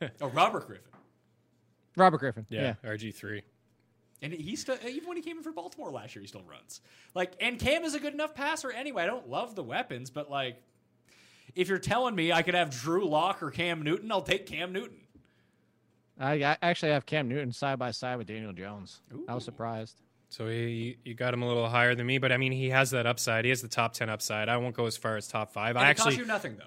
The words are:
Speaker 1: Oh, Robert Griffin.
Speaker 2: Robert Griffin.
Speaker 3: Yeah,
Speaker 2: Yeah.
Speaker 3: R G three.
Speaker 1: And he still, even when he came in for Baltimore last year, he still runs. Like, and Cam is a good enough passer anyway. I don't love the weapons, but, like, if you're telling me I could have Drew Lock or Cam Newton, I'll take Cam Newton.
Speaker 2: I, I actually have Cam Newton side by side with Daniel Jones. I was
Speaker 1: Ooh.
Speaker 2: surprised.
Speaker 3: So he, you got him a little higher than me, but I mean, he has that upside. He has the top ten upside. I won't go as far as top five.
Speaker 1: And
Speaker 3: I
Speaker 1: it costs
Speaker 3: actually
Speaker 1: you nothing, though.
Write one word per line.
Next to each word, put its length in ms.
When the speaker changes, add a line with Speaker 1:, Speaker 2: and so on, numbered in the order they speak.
Speaker 1:
Oh, 100
Robert 360
Griffin. 240
Speaker 2:
Robert 220
Griffin. 300
Speaker 3:
Yeah, 340
Speaker 2:
Yeah. 80
Speaker 3:
R 60
G 160
three. 300
Speaker 1:
And 120
he 240
still, 280
even 240
when 80
he 60
came 140
in 80
for 80
Baltimore 400
last 240
year, 60
he 60
still 140
runs. 380
Like, 260
and 180
Cam 260
is 100
a 60
good 140
enough 200
passer 380
anyway. 320
I 20
don't 220
love 260
the 80
weapons, 480
but, 180
like, 320
if 140
you're 100
telling 380
me 160
I 100
could 120
have 160
Drew 380
Lock 360
or 80
Cam 300
Newton, 280
I'll 120
take 240
Cam 260
Newton. 240
Speaker 2:
I, 240
I 200
actually 300
have 140
Cam 220
Newton 240
side 260
by 120
side 260
with 100
Daniel 260
Jones. 480
I 60
was 80
Speaker 1:
Ooh. 40
Speaker 2:
surprised. 540
Speaker 3:
So 200
he, 560
you 80
got 220
him 80
a 40
little 220
higher 260
than 120
me, 100
but 160
I 60
mean, 140
he 180
has 220
that 120
upside. 400
He 60
has 100
the 80
top 240
ten 160
upside. 400
I 80
won't 180
go 120
as 100
far 220
as 100
top 240
five. 240
Speaker 1:
And 80
Speaker 3:
I 60
Speaker 1:
it 60
costs 120
Speaker 3:
actually 140
Speaker 1:
you 40
nothing, 300
though. 100